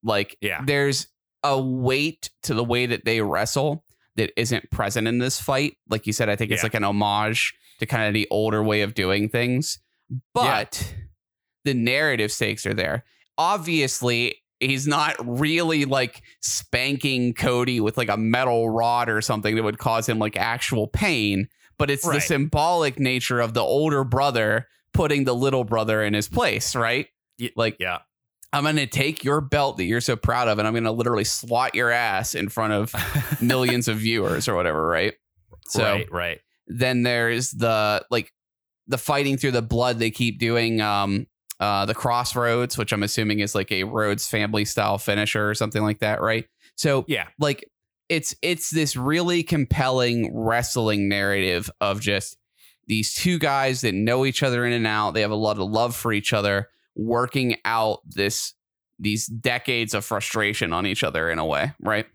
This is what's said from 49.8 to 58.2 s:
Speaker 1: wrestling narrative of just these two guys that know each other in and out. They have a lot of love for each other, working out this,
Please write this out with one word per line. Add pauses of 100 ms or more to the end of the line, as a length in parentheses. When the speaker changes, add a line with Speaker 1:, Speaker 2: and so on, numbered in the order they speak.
Speaker 1:
wrestling
narrative (100)
of
just (500)
these
two
guys
that
know
each
other
in
and
out.
They
have
a
lot
of
love
for
each
other, (280)
working
out
this, (440)